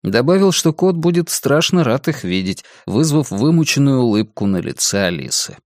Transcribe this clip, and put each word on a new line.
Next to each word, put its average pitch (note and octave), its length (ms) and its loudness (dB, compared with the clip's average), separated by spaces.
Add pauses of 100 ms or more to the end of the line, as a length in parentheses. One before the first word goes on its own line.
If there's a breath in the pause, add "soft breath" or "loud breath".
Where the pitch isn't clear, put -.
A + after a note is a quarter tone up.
Добавил, E3+ 480 2
что E3 220 0
кот F#3 240 0
будет E3+ 320 0
страшно D#3 540 0
рад A#2+ 260 0
их - 140 -6
видеть, F#2 420 -4 (200 loud breath)
вызвав C#3+ 460 0
вымученную C#3 720 2
улыбку G#2+ 440 0
на G2 120 0
лице E2+ 480 -2
Алисы. D2+ 600 -6